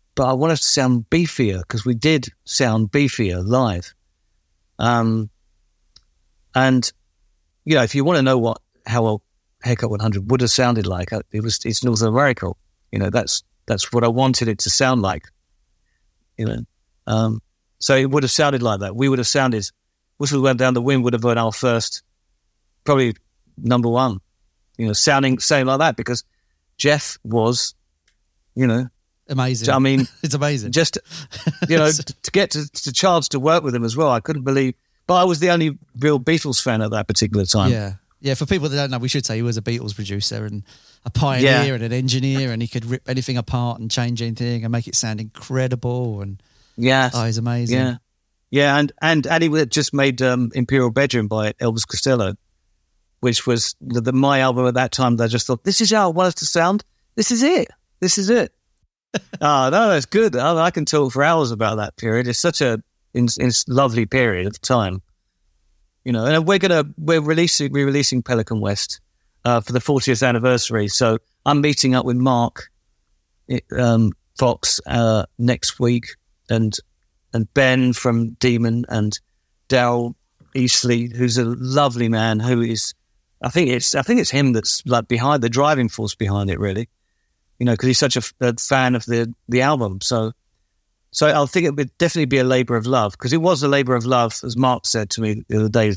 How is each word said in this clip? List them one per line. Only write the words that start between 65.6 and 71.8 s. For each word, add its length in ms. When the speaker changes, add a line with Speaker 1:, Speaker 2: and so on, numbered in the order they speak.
Speaker 1:
You 80
know, 120
and 220
we're 120
gonna, 260
we're 240
releasing, 520
re-releasing 500
Pelican 380
West, 380
uh, 160
for 120
the 80
fortieth 420
anniversary. 640
So 300
I'm 160
meeting 340